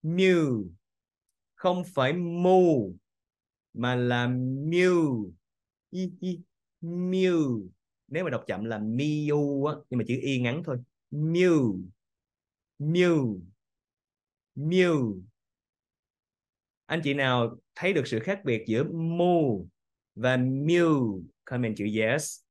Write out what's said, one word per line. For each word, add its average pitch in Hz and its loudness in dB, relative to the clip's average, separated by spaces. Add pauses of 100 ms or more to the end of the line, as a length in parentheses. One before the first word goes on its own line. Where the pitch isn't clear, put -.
Mu. 160 2 (880)
Không 180 0 (120)
phải 135 2
mu, 175 4 (800)
mà 123 -2
là 123 0
mu. 135 0 (580)
Y, 185 -6
y, 180 -6 (400)
mu. 170 0 (400)
Nếu 165 -4
mà 156 -4
đọc 117 -6
chậm 101 -4
là 113 -4
miu 143 -2
á, 147 -2 (160)
nhưng 123 -2
mà 113 -2
chữ 127 -2
y 135 -2
ngắn 127 -2
thôi. 135 -6 (320)
Mu. 151 2 (1000)
Mu. 151 2 (1120)
Mu. 151 2 (1700)
Anh 160 -4
chị 139 0
nào 127 2 (180)
thấy 185 -2
được 147 0
sự 110 -2
khác 202 -4
biệt 113 -2
giữa 113 0
mu 165 0 (480)
và 127 0
mu? 135 2 (220)
Comment 120 -4
chữ 104 -4 (100)
yes. 117 -2 (100)